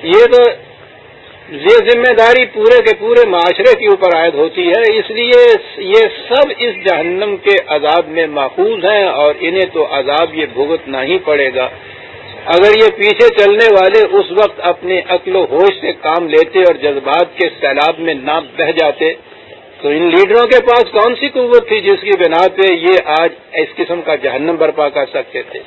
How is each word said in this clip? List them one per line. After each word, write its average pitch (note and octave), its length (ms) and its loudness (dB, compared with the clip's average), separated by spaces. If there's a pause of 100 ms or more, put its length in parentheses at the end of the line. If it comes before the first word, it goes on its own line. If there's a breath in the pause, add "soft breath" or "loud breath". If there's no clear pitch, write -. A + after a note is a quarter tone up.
یہ A4 300 4
تو، A#3+ 180 4 (960)
یہ G3 420 2
ذمہ A#3+ 280 2
داری A#3+ 280 4
پورے A3 360 2
کے G#3+ 160 0
پورے A#3+ 300 2
معاشرے F3+ 520 0
کے A4 60 -4
اوپر F#3+ 300 2
عائد E3 180 0
ہوتی E3 340 -2
ہے، A3 300 0
اس G3+ 120 -6
لیے A#3+ 440 4 (220)
یہ G3+ 260 2 (260)
سب C#4 300 0
اس A#3+ 160 -4 (120)
جہنم F#3 500 -4
کے G3+ 180 0 (120)
عذاب D#3 420 0
میں D#3+ 180 -4
ماخوذ E3 580 -4
ہیں G3+ 200 0
اور D3 360 0
انہیں F3+ 320 -2
تو D#3 180 -2
عذاب C#3+ 440 -4
یہ D#3 200 -6
بھگتنا C3+ 500 -6
ہی F3+ 140 -2
پڑے C#3+ 360 -2
گا۔ B2+ 140 -4 (760 loud breath)
اگر F3+ 260 4 (120)
یہ G#3+ 140 4
پیچھے G#3+ 320 2
چلنے G#3 420 2
والے G3 460 4
اس F#3+ 160 0
وقت G3+ 360 0
اپنے F3+ 400 -4
عقل F3+ 280 -4
و F3+ 80 0
ہوش F#3 360 0
سے F#3 120 -6
کام E3 360 -4
لیتے D#3+ 300 2
اور F3+ 160 4
جذبات C#3+ 640 -4
کے F3 120 -2 (120)
سیلاب D3 380 -2
میں E3 160 -4
نہ C#3+ 260 -6 (160)
بہہ D#3+ 160 -2
جاتے D#3+ 400 -2 (720 loud breath)
تو C#3+ 60 -4
ان E3 220 -2
لیڈروں G3 340 2
کے A#3 180 2
پاس A#3+ 300 2
کون A3+ 280 0
سی C#4 80 -4
قوت A#3+ 400 2
تھی G#3+ 120 -2
جس F#3+ 200 0
کی G3+ 180 -6
بنا E3+ 280 2 (100)
پہ F#3+ 160 2
یہ F3 320 2
آج D#3+ 260 -2 (220)
اس D#3 240 -6
قسم F3 260 -6
کا D#3 120 -4
جہنم C#3 440 -4
برپا D3+ 300 0
کر C#3 220 -4
سکتے B2+ 320 -10
تھے؟ C3 240 -16